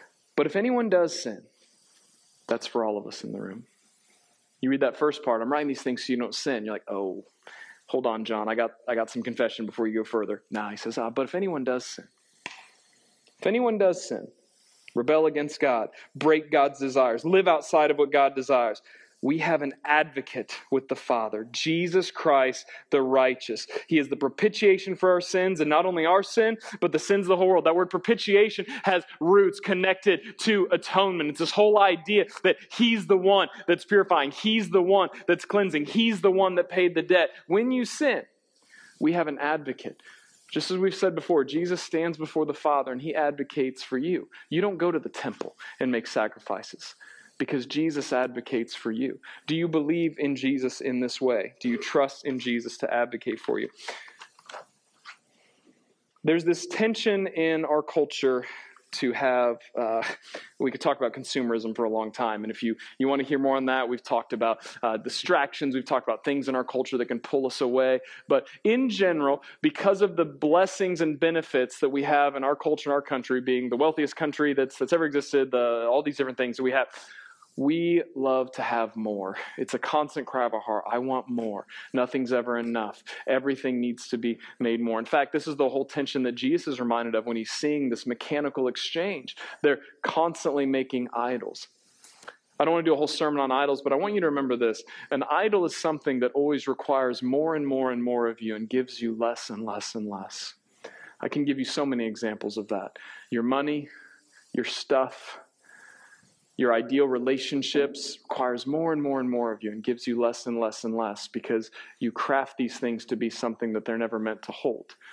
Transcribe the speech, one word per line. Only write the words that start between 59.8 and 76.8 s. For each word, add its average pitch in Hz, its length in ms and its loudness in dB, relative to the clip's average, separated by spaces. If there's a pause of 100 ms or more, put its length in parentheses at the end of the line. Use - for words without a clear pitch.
we 131 120 0
could 131 120 -8
talk 143 160 0
about 123 160 -2
consumerism 117 600 -4
for 120 100 -2
a 110 40 0
long 110 240 -4
time. 110 300 -4
And 117 80 -6
if - 120 -12
you, 113 140 0 (220)
you 131 100 2
want 139 140 2
to 131 40 -8
hear 139 120 0
more 135 180 2
on 131 100 -2
that, 131 220 0
we've 123 140 -4
talked 120 320 -4
about, 113 240 0 (240)
uh, 110 160 0
distractions. 143 760 0
We've 131 100 -2
talked 127 220 -2
about 110 180 -2
things 139 220 -2
in 135 80 0
our 127 100 0
culture 131 340 -2
that 117 80 -2
can 120 140 -4
pull 135 260 0
us - 160 -6
away. 131 380 2 (280)
But 135 200 2 (160)
in 240 260 4
general, 165 520 2 (200)
because 196 400 2
of 180 140 2
the 165 100 2
blessings 170 760 2
and 156 180 0
benefits 160 600 0
that 143 100 2
we 139 140 0
have 143 340 2
in 135 80 -2
our 143 120 2
culture 147 340 0
and 139 40 4
our 143 60 2
country, 131 400 -2
being 127 300 0
the 120 60 0
wealthiest 151 380 2
country 147 380 0
that's, 135 240 0
that's 135 160 -2
ever 165 140 4
existed, 139 460 0
the, 117 360 0
all 135 140 4
these 147 160 -4
different 131 180 -4
things 123 220 -2
that 131 60 -2
we 127 80 2
have, 135 160 2 (680)